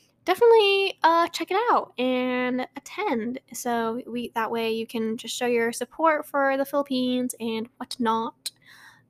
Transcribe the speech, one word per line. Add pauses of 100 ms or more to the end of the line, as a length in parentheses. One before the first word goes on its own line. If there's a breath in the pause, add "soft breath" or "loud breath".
(260 soft breath)
definitely,
uh,
check
it (140)
out
and (100)
attend. (120)
So
we,
that
way
you
can
just
show
your
support
for
the
Philippines
and (100)
whatnot. (580 loud breath)